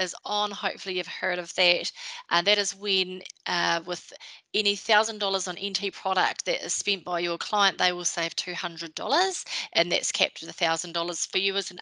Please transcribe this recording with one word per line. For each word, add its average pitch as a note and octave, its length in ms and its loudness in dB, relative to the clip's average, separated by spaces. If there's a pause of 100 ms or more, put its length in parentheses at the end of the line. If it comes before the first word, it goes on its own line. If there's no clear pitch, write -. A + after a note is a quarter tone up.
is F3+ 240 -2
on. G#3 260 0
Hopefully F#3+ 460 -4
you've F3 100 -2
heard F3+ 320 -2
of F3 180 -8
that. F3 360 4 (380)
Uh, E3+ 100 6
that G3+ 160 6
is G3 180 0
when, F#3 460 -2 (240)
uh, E3+ 400 2
with F3+ 300 -8 (400)
any G#3 200 4
thousand A3 440 4
dollars G3 280 0
on E3+ 120 -6
N G3 160 -6
T G3 160 -2
product F#3 560 0
that F3 180 0
is - 80 -6
spent G3 320 -2
by F3 160 -2
your F3 160 0
client, G3 400 2
they F3+ 160 2
will F3 140 -6
save E3+ 280 -2
two F3+ 200 -4
hundred E3 400 -6
dollars, E4 500 0 (300)
and E3+ 180 2
that's - 180 0
capped - 320 0
at E3 60 -10
a E3 60 -12
thousand E3 380 0
dollars E3+ 340 -2
for - 100 -6
you G3 200 0
as G3 140 -2
an F3 120 -12